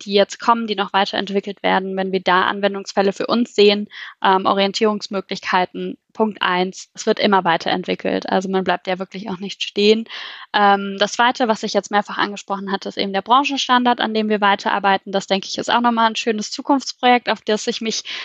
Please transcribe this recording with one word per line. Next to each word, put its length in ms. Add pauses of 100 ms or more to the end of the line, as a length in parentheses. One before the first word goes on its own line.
die 140
jetzt 260
kommen, 260
die 80
noch 160
weiterentwickelt 720
werden, 320
wenn 160
wir 100
da 200
Anwendungsfälle 720
für 140
uns 280
sehen, 320 (340)
ähm, 240
Orientierungsmöglichkeiten, 1500 (160)
Punkt 280
eins, 520
es 120
wird 140
immer 240
weiterentwickelt. 880
Also 200
man 140
bleibt 240
ja 120
wirklich 300
auch 100
nicht 240
stehen. 420 (480)
Ähm, 460
das 140
Zweite, 340
was 160
ich 100
jetzt 180
mehrfach 260
angesprochen 540
hatte, 180
ist 80
eben 160
der 80
Branchenstandard, 800
an 120
dem 160
wir 120
weiterarbeiten. 720
Das, 160
denke 200
ich, 100
ist 120
auch 120
nochmal 280
ein 60
schönes 360
Zukunftsprojekt, 800
auf 120
das 260
ich 140
mich 220 (220)